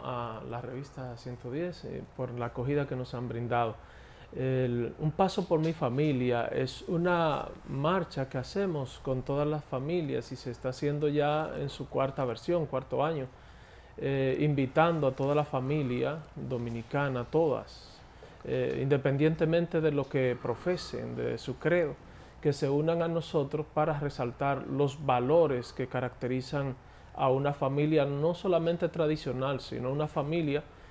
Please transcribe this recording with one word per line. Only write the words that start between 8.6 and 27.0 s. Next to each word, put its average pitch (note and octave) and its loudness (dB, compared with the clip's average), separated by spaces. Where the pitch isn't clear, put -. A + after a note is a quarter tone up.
con C3 -2
todas C#3+ 0
las D3+ -2
familias C#3 -2
y B2+ -10
se B2 -8
está B2+ -6
haciendo D3 0
ya D3 2
en C#3+ -2
su C3+ -8
cuarta C3+ 0
versión, D3 0
cuarto C3 -2
año, D3+ -2
eh, C3+ 2
invitando D3 4
a B2+ -2
toda C#3 2
la D3 4
familia C3 0
dominicana, B2 -2
todas, C#3 0
eh, B2+ 0
independientemente D#3 2
de D#3 4
lo C#3 0
que B2+ 2
profesen, A#2+ -4
de A#2+ -2
su A#2+ -6
credo, D#3 2
que D3 2
se C#3+ 0
unan D#3+ 2
a E3 2
nosotros D#3 0
para D3+ 2
resaltar C#3 -2
los C#3 0
valores C3 4
que B2+ -4
caracterizan C3 -2